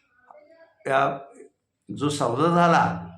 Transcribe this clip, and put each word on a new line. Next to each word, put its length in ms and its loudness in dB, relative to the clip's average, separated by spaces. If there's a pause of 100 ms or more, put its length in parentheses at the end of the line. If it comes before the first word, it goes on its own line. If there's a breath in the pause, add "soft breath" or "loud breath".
(880)
या 300 0 (800)
जो 120 -2
सौदा 460 0
झाला 520 2 (100)